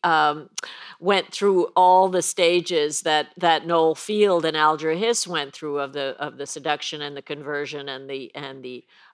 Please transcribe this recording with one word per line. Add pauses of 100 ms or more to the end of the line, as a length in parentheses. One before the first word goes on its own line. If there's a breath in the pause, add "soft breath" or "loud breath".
um, (500 loud breath)
went
through (100)
all
the
stages
that, (100)
that
Noel
Field
and
Alger
Hiss
went
through
of
the,
of
the
seduction
and
the
conversion
and
the,
and
the, (300 soft breath)